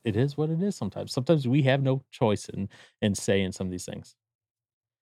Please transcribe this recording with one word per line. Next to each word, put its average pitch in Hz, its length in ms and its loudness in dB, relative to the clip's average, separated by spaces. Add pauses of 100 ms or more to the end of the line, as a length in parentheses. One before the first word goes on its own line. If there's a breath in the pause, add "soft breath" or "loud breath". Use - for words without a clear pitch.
it 107 120 -2
is 139 220 0
what 156 120 -2
it 165 120 -2
is 202 140 -2
sometimes. 101 380 -8
Sometimes 135 340 2
we 139 160 4
have 135 200 4
no 135 280 0
choice - 380 0
in, 98 200 -6 (320 soft breath)
in 101 140 2
saying 98 380 0
some 95 140 -6
of 92 40 -4
these 90 140 -8
things. - 300 -12 (880)